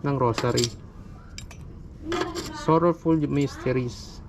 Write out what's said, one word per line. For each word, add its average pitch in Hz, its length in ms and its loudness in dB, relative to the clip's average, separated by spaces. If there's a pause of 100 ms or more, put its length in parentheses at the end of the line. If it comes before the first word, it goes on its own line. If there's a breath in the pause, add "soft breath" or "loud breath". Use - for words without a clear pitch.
ng 143 120 2
rosary. 120 480 4 (2000)
Sorrowful 165 640 4
Mysteries. 131 1040 -2